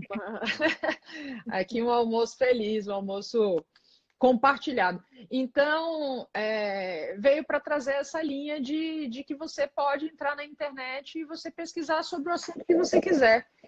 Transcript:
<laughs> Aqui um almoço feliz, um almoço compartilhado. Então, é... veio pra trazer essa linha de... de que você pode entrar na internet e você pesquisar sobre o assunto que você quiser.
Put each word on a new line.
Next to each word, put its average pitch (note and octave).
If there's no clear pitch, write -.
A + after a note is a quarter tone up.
<laughs> A#3+
Aqui F#3+
um A#3+
almoço A#3
feliz, A3
um G3+
almoço G3
compartilhado. B3
Então, D4
é... G3
veio C#4
pra D4
trazer D4
essa C#4
linha D4
de... D#4
de B3
que D4+
você C#4+
pode C#4+
entrar D4
na C#4+
internet C#4
e D#4+
você D#4+
pesquisar D#4+
sobre D4+
o F4
assunto -
que E4+
você E4+
quiser. B3